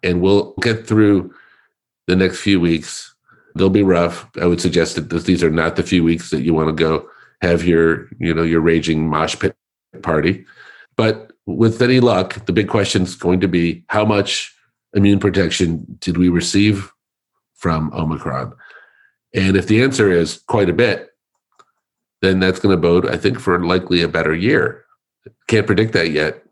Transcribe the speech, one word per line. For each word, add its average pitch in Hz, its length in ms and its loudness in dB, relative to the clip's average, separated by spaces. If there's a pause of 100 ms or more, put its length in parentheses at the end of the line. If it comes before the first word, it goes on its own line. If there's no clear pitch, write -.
And 87 180 -2
we'll 101 400 0
get 113 260 -4
through 101 460 2 (720)
the - 80 2
next 92 240 0
few 98 200 2
weeks. 85 560 -4 (400)
They'll 95 160 2
be 104 100 4
rough. 87 480 0 (100)
I 87 60 -2
would 87 160 0
suggest 82 340 -2
that 80 140 -8
this, 85 140 -4
these 85 200 0
are 82 60 2
not 80 260 -2
the 90 80 -2
few 90 200 0
weeks 85 260 0
that 71 140 -4
you 80 100 0
wanna 78 200 0
go 78 360 -2 (320)
have 87 240 0
your, 82 420 2 (120)
you 82 140 -2
know, 80 100 -2
your 82 180 0
raging 82 480 0
mosh 78 300 -4
pit - 160 -4 (480)
party. 90 420 -2 (500)
But 110 360 -2 (160)
with 110 340 0
any 127 180 4
luck, 104 460 0
the 90 80 -2
big 95 140 0
question 98 360 0
is 90 120 -8
going 90 240 0
to 95 80 0
be, 85 420 -2
how 107 160 0
much 104 480 -2 (400)
immune 101 260 4
protection 90 680 -2 (140)
did 87 180 -4
we 90 120 4
receive 98 640 0 (640)
from 82 380 -4
Omicron? 73 600 -6 (800)
And 95 240 2
if 90 100 0
the 110 140 4
answer 127 300 2
is 85 360 0
quite 101 220 2
a 87 40 0
bit, 110 360 0 (1120)
then 95 180 2
that's 92 200 2
gonna 98 180 2
bode, 87 300 2
I 58 100 -4
think, 92 220 -2
for 90 240 0
likely 87 380 0
a 85 60 0
better 80 280 -2
year. 101 480 -2 (640)
Can't 107 200 2
predict 110 260 0
that 85 180 0
yet 76 400 -2